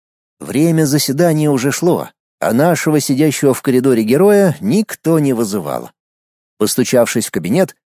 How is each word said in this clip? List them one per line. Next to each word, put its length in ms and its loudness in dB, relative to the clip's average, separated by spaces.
Время 420 0
заседания 640 0
уже 220 0
шло, 380 -2
а 100 0
нашего 480 2
сидящего 540 0
в 80 -4
коридоре 420 2
героя 560 2
никто 600 -2
не 120 0
вызывал. 600 -4
Постучавшись 720 0
в 40 -12
кабинет, 460 -2